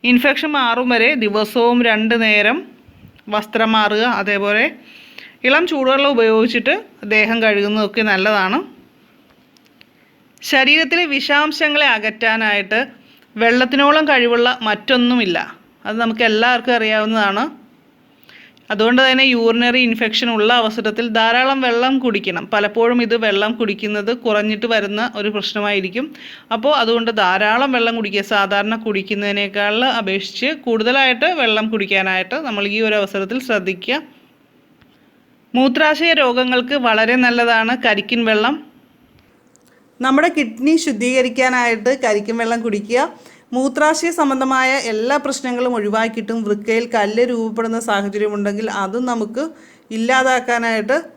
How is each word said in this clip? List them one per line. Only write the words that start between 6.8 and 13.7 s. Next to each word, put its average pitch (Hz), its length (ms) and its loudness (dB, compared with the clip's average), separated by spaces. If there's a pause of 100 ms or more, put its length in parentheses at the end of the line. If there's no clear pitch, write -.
ദേഹം 220 300 2
കഴുകുന്നതൊക്കെ 208 680 0
നല്ലതാണ്. 196 480 0 (1900)
ശരീരത്തിലെ 311 640 2
വിഷാംശങ്ങളെ 294 800 0
അകറ്റാനായിട്ട് 214 840 -2 (640)
വെള്ളത്തിനോളം 269 680 4